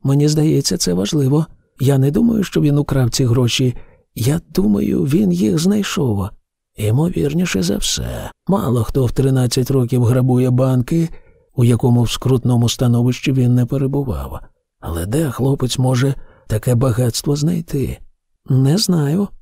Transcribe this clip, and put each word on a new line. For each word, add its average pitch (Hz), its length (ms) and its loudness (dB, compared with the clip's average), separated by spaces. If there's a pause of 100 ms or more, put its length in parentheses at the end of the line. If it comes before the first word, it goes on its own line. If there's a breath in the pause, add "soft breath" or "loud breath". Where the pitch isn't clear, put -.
Мені 143 260 2
здається, 151 480 0
це 180 180 -2
важливо. 156 520 0 (340)
Я 135 180 2
не 135 120 4
думаю, 220 340 2
що - 160 -2
він 147 180 2
украв 135 320 0
ці 135 140 0
гроші. 123 520 2 (380 loud breath)
Я 135 260 0 (140)
думаю, 202 480 2
він 175 300 2
їх 180 260 0
знайшов. 156 680 -2 (480)
Імовірніше 160 840 0
за 175 140 -2
все. - 540 -6 (180)
Мало 127 360 0
хто 135 220 -2
в 113 60 -2
тринадцять 131 580 0
років 123 340 0
грабує 127 460 2
банки, 131 580 0 (460 soft breath)
у 123 100 0
якому 120 380 4
в 113 80 0
скрутному 120 580 0
становищі 123 640 0
він 123 220 2
не 123 120 2
перебував. 131 760 -4 (400)
Але 82 260 -6
де 143 240 -2
хлопець 131 480 -2
може 131 360 2 (320 soft breath)
таке 113 280 -2
багатство 120 640 0
знайти? 147 640 -4 (500)
Не 135 300 4
знаю. 180 500 0 (140)